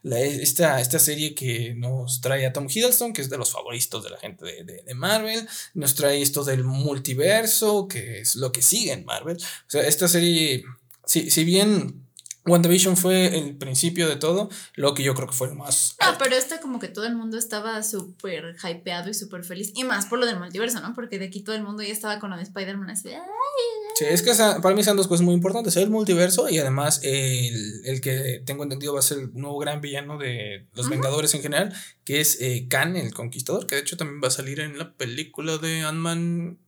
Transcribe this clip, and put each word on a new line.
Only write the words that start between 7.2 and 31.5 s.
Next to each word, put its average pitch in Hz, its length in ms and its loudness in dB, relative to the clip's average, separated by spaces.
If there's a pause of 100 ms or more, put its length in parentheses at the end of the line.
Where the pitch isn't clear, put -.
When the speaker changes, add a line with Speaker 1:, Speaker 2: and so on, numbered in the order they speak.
Speaker 1:
que 113 340 -8
es - 140 0
lo 127 160 -2
que 127 120 0
sigue 190 300 4
en 95 120 -8
Marvel. 147 320 -6
O - 320 -12
sea, 147 180 2
esta 170 200 4
serie, 170 560 4 (420)
si, - 240 2
si 160 140 4
bien 185 640 4 (400)
WandaVision 175 500 6
fue 180 400 4
el 143 220 -4
principio 165 500 0
de 143 60 0
todo, 175 340 0 (240)
Loki 143 300 2
yo 135 100 4
creo 131 140 -4
que - 80 -6
fue - 140 -2
el 147 40 -8
más - 480 0
Speaker 2:
No, 381 60 6
Speaker 1:
alto. 311 160 2
Speaker 2:
pero 254 120 4
esta 269 240 0
como 254 200 -6
que 196 80 -8
todo 208 180 -6
el 240 100 -2
mundo 226 220 -6
estaba 220 460 -4
súper 175 720 -8 (120)
hypeado 175 440 -6
y - 20 -6
súper 185 300 -8
feliz, 185 320 -10
y 254 80 -4
más 202 240 -2
por 240 100 -2
lo 247 80 2
del 208 140 -2
multiverso, 196 400 -4
¿no? 196 160 -8
Porque 233 240 -8
de 190 60 -6
aquí 196 180 -12
todo 220 120 -6
el 214 60 -4
mundo 208 220 -8
ya 202 100 -6
estaba 208 260 -4
con 202 120 -8
lo 175 60 -8
de 170 40 -8
Spider-Man 196 480 -8
así 220 200 -8
de, - 80 -12
"Ay, 339 40 -12
ay". 440 760 -4
Speaker 1:
Sí, 262 140 2
es 170 140 4
que 240 80 6
esa, 214 300 4
para 185 120 6
mí 208 100 4
son 202 140 4
dos 190 100 2
cosas 175 160 4
muy 175 120 6
importantes: 190 400 2
el 196 160 4
multiverso 202 580 4
y 165 80 4
además 143 460 2
el, 123 840 0
el 131 160 -2
que 131 420 -2
tengo 139 200 -6
entendido 143 300 -4
va 139 60 -2
a 131 40 4
ser 143 160 2
el 120 140 -8
nuevo 143 260 -6
gran 147 220 -4
villano 143 360 -8
de 107 560 -8
los 123 120 -4
Speaker 2:
Ujú. 147 100 -2
Speaker 1:
Vengadores 147 400 2
en 139 80 -6
general, 156 320 -2 (300)